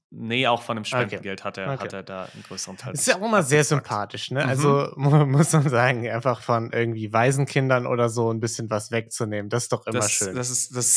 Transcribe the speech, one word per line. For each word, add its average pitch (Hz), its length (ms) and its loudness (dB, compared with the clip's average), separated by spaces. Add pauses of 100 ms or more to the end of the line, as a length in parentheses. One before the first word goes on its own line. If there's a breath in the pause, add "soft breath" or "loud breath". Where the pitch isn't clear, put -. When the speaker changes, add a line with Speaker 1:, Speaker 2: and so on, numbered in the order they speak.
(120)
Speaker 1:
Nee, 117 360 0
auch 117 140 2
von 113 160 -6
dem 107 60 -8
Speaker 2:
Okay. 117 340 -4
Speaker 1:
Spendengeld 98 260 -10
hat 101 140 -8
er, 98 160 -6
Speaker 2:
Okay. 127 100 -8
Speaker 1:
hat 98 80 -8
er 98 120 -12
da 95 240 -10
einen 104 160 -18
größeren 95 340 -12
Teil 98 160 -10
Speaker 2:
Ist 143 120 -2
Speaker 1:
sich - 80 2
Speaker 2:
ja 180 60 -2
auch 196 60 -6
immer 220 180 2
sehr 143 180 4
Speaker 1:
abgezwackt. 139 260 0
Speaker 2:
sympathisch, 104 440 -6
ne? 135 140 0
Speaker 1:
Mhm. 135 40 0
Speaker 2:
Also, 139 440 2
<laughs> - 20 -16
mu-, 143 300 6
muss 139 260 4
man 151 160 4
sagen, 123 420 2
einfach 117 320 -2
von 113 300 0
irgendwie 113 400 -2
Waisenkindern 131 760 2
oder 120 220 2
so 113 220 0
ein 113 80 -2
bisschen 113 300 -4
was 107 220 -4
wegzunehmen. 107 580 -4
Das 117 140 -2
ist - 100 -2
doch - 140 -6
immer 117 120 -2
Speaker 1:
Das, 107 80 2
Speaker 2:
schön. 95 280 -2
Speaker 1:
das 123 140 -4
ist, 123 260 -4
das 123 100 -2 (120)